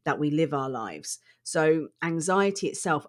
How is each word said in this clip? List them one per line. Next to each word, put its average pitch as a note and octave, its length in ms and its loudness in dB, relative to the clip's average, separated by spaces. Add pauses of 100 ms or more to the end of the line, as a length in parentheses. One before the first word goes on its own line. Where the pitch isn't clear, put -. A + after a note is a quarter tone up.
that C#3+ 160 0
we D3+ 100 2
live D3+ 240 2
our C3+ 160 -2
lives. A2 500 -10 (240)
So D#3 440 2 (160)
anxiety F#3 640 2
itself D3+ 420 -2